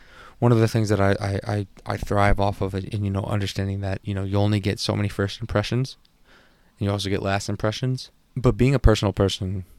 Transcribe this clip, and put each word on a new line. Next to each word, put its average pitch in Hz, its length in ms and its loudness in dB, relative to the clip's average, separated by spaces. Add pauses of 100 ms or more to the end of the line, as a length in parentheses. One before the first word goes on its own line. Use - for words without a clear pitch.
(400)
One 120 120 4
of 113 80 6
the 113 80 4
things 107 220 0
that 104 100 2
I, 98 200 4
I, 101 200 -4 (140)
I, 104 140 -2 (180)
I 104 120 -4
thrive 101 420 2
off 101 220 0
of 98 120 -2
in, 101 300 -4
you 98 80 0
know, 98 120 -2
understanding 98 580 -4
that, 95 220 -4
you 101 100 -6
know, 98 100 -4
you 98 140 -2
only 104 220 2
get 98 200 -2
so 104 160 -2
many 104 140 0
first - 300 -4
impressions, 117 580 -2 (840)
and 104 60 -2
you 101 60 2
also 98 180 -2
get 98 120 -2
last 98 260 -2
impressions. 110 640 -4 (240)
But 120 220 2
being 131 160 4
a 131 60 2
personal 107 340 4
person 95 520 -2 (140)